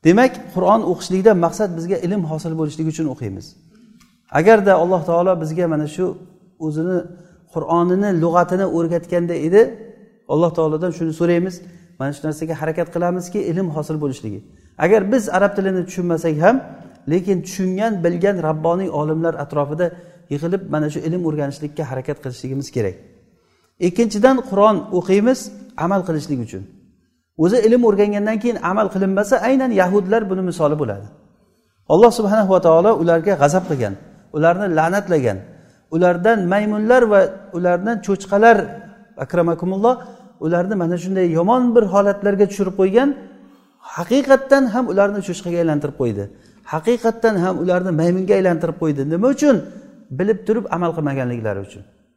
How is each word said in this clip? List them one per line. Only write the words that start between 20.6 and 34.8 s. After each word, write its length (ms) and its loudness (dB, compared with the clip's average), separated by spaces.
mana 200 -2
shu 80 -8
ilm 260 -4
o'rganishlikka 600 -6
harakat 360 -8
qilishligimiz 500 -8
kerak. 260 -4
Ikkinchidan, 600 2
Qur'on 360 2
o'qiymiz 480 2
amal 300 -2
qilishlik 360 -4
uchun. 220 -10
O'zi 200 4
ilm 260 4
o'rgangandan 540 2
keyin 200 -2
amal 300 0
qilinmasa, 480 0
aynan 340 0
yahudlar 580 2
buni 140 -2
misoli 360 0
bo'ladi. 280 -4
Alloh 200 8
subhanahu 420 0
va 80 4
taolo 340 6
ularga 400 2
g'azab 320 2
qilgan, 280 -4
ularni 320 2
la'natlagan, 600 0